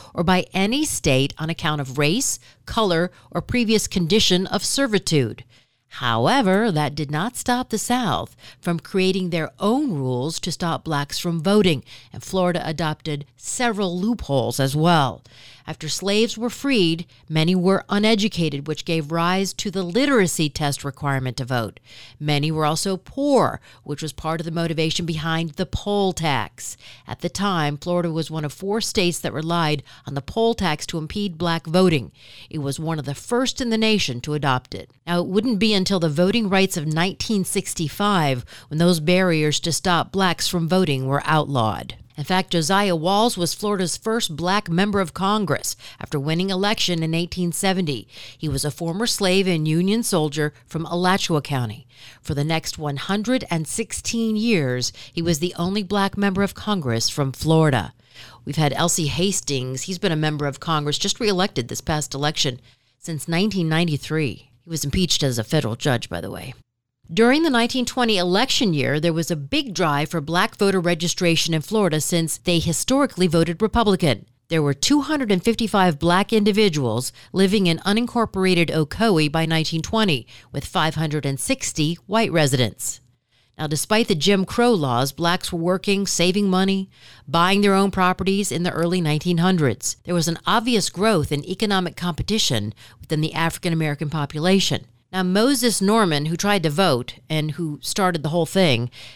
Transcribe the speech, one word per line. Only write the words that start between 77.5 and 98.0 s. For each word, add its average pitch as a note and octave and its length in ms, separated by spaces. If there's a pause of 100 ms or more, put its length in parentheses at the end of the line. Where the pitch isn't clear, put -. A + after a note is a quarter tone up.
in E3 140
unincorporated F#3+ 920
Ocoee D#3 600
by D#3+ 140
nineteen D#3+ 360
twenty, F#3+ 460 (240)
with C#3 140
five D#3+ 300
hundred D3+ 300
and C#3 140
sixty E3+ 540 (140)
white G#3+ 260
residents. C3 640 (580)
Now, D#3 100
despite G#3+ 420
the G3+ 40
Jim F#3+ 320
Crow A#3+ 280
laws, C#3 400
blacks E3+ 380
were F3 80
working, F#3+ 460
saving F3+ 420
money, F#3+ 440 (340)
buying F3+ 360
their G3+ 120
own G3 160
properties F#3+ 640
in F3 120
the F3+ 80
early F3 280
nineteen D#3+ 380
hundreds. E3 640
There F3 100
was E3 140
an E3 180
obvious A3+ 440
growth F3+ 420
in D3 180
economic F#3+ 460
competition D#3 800 (260)
within D#3 220
the D#3 120
African E3 380
American D#3 380
population. D#3 800 (300)
Now, F#3+ 60
Moses A3+ 580
Norman, F#3+ 460
who E3 80
tried G3+ 260
to D#3 80
vote D3 460 (120)
and D#3 260
who D3+ 280
started F3+ 400